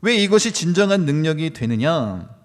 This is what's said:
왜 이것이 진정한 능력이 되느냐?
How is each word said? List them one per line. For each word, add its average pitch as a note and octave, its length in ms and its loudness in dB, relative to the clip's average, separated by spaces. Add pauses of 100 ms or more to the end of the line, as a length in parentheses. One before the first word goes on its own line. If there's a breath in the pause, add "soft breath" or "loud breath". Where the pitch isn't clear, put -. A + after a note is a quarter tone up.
왜 A3+ 140 2
이것이 G3+ 360 2
진정한 F#3 540 2
능력이 D#3 480 -2
되느냐? A#2 720 -2 (160)